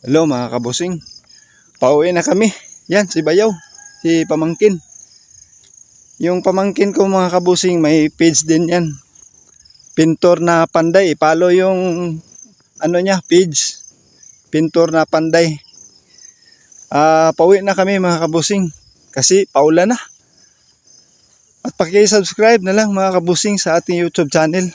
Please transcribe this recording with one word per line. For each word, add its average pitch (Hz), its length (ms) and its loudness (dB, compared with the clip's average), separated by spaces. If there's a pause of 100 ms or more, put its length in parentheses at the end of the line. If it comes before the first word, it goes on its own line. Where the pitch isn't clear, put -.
Hello, 156 160 2
mga 123 320 -4
kabusing. 170 480 -6 (720)
Pauwi 147 400 0
na 170 80 -2
kami. 220 240 0 (400)
Yan, 196 240 0
si 185 80 -2
Bayaw, 185 320 0 (480)
si 165 240 0
pamangkin. 165 560 -2 (1400)
Yung 175 240 -4
pamangkin 190 560 -2
ko, 196 160 2
mga 185 240 0
kabusing, 180 400 0
may 156 320 2
page 160 400 0
din 165 240 0
yan. 175 160 -2 (1040)
Pintor 165 480 2
na 170 240 2
Panday. 170 480 0
Follow 165 400 2
yung, 185 240 2 (1040)
ano 170 240 -2
niya, 190 240 0
page. 170 560 0 (640)
Pintor 160 480 0
na 160 80 2
Panday. 160 560 0 (1300)
Ah, 160 480 2
pauwi 185 240 4
na 196 160 -4
kami, 190 240 0
mga 170 240 -2
kabusing. 165 480 -2 (400)
Kasi 185 400 0
paulan 160 400 2
na. 240 80 -4 (1700)
At - 80 -14
paki-subscribe 202 880 2
na 190 80 -2
lang, 208 240 0
mga 190 240 0
kabusing, 180 400 -2
sa 165 160 -2
ating 170 240 -2
YouTube 170 320 -4
channel. 170 420 -2